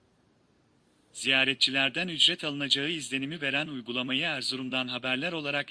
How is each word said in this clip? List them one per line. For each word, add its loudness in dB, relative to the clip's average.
Ziyaretçilerden 2
ücret 4
alınacağı 0
izlenimi -4
veren 0
uygulamayı -2
Erzurum'dan -2
haberler -2
olarak -2